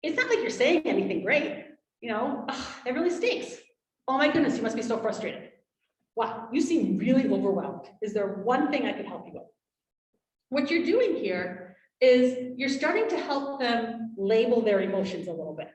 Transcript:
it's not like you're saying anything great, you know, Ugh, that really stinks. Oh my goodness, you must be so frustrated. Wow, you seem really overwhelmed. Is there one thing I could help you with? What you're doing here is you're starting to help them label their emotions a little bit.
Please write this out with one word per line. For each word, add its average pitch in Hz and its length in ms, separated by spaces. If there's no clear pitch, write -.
it's 311 140
not 494 120
like 466 120
you're - 100
saying 311 340
anything 196 380
great, - 420
you 233 100
know, 233 380
Ugh, - 180
that 247 100
really 349 160
stinks. - 460
Oh 262 100
my 294 140
goodness, 294 260
you - 60
must 220 140
be 220 60
so 220 160
frustrated. - 520
Wow, 220 360
you 262 80
seem 208 380
really 262 300
overwhelmed. 196 600
Is 208 120
there 208 120
one 240 440
thing 269 160
I 208 60
could 196 140
help - 200
you - 80
with? - 140
What 285 220
you're 339 140
doing 415 320
here 180 600
is 254 560
you're 262 120
starting 349 400
to 349 100
help 277 420
them 233 560
label 226 460
their 208 180
emotions 185 480
a 175 40
little 160 220
bit. 156 200